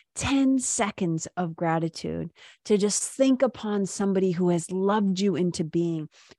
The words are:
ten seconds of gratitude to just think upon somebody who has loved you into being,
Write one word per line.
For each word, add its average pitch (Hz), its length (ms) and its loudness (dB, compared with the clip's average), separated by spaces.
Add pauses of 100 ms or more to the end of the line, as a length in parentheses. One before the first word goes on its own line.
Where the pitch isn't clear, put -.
(140)
ten 269 440 2
seconds 202 680 -2 (120)
of 165 180 -4
gratitude 165 760 -2 (360)
to 208 100 4
just 196 260 2
think 262 380 2
upon 208 460 0
somebody 190 460 0
who 175 180 2
has 170 200 0
loved 190 500 0
you 196 160 2
into 175 280 0
being, 160 460 -2 (280)